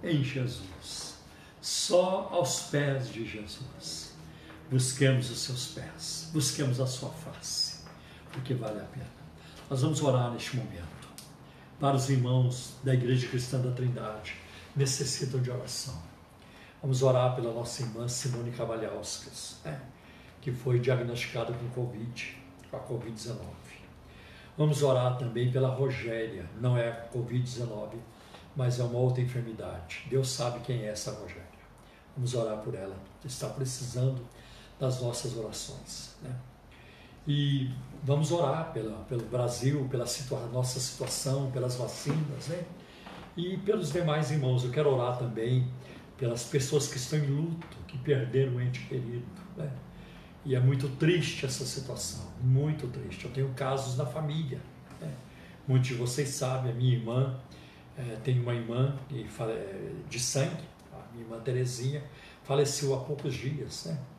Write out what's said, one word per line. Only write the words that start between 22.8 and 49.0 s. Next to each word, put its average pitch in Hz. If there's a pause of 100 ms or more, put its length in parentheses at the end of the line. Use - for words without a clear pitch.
covid 113
dezenove. - (800)
Vamos 151
orar 127
também 123
pela 131
Rogéria, 113 (140)
não 123
é 117
a 117
covid 123
dezenove, 110 (580)
mas 123
é 120
uma 120
outra 127
enfermidade. 101
Deus 127
sabe 120
quem 120
é 107
essa 107
Rogéria. - (720)
Vamos 123
orar 110
por 107
ela, 95 (240)
que -
está 120
precisando 127 (580)
das 127
nossas 120
orações, -
né? 127 (920)
E 143 (340)
vamos 147
orar 165
pela, 107
pelo 117
Brasil, 123
pela 117
situa-, 120
nossa 127
situação, 131
pelas 127
vacinas, 139
né? 175 (720)
E 180
pelos 175
demais 151
irmãos. 127
Eu 127
quero 147
orar 123
também 123 (480)
pelas 120
pessoas 143
que -
estão 151
em 143
luto, 165 (120)
que 135
perderam 131
um 123
ente 123
querido, 120 (300)